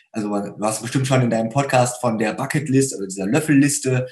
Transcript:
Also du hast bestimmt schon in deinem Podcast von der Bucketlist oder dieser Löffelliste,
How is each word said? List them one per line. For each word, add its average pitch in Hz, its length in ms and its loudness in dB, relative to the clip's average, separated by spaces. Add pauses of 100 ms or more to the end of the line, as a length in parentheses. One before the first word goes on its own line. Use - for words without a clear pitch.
(120)
Also 110 160 -6
du 101 380 -4
hast 110 160 -4
bestimmt 127 240 -2
schon 127 160 4
in 117 80 2
deinem 113 200 0
Podcast 131 500 0
von 113 180 -2
der 110 160 -2
Bucketlist 135 640 0
oder 98 100 -8
dieser 95 200 -6
Löffelliste, 139 840 2